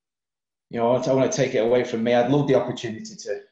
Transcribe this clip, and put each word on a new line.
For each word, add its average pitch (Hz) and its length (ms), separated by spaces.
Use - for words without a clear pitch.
you 117 100
know, 120 160
I, 127 60
I 131 120
wanna 135 180
take 127 240
it 110 80
away 120 200
from 117 200
me. 120 100
I'd 120 160
love 139 180
the 135 60
opportunity 110 640
to 101 240